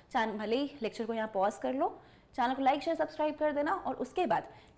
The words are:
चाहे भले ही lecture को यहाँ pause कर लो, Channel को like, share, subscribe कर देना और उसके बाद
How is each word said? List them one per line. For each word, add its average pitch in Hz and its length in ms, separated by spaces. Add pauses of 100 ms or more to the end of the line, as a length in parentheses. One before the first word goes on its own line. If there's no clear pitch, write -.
(120)
चाहे 226 200
भले 214 240
ही 277 140 (120)
lecture 220 240
को 226 80
यहाँ 220 200
pause 196 240
कर 254 160
लो, 294 140 (460)
Channel 262 200
को 269 80
like, 269 200
share, 330 140
subscribe 302 400
कर 302 160
देना 285 240
और - 200
उसके - 300
बाद 160 220 (300)